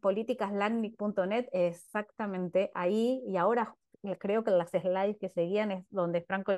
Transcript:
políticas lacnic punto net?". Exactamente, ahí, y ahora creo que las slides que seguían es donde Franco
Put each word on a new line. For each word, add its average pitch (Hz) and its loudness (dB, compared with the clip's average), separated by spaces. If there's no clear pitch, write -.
políticas 220 0
lacnic 220 -2
punto 202 -2
net?". 226 -2
Exactamente, 185 -2
ahí, 220 2
y 190 -4
ahora 214 2
creo 214 0
que 214 2
las 175 4
slides 190 0
que 185 -6
seguían 196 0
es 185 -6
donde 170 0
Franco 190 -2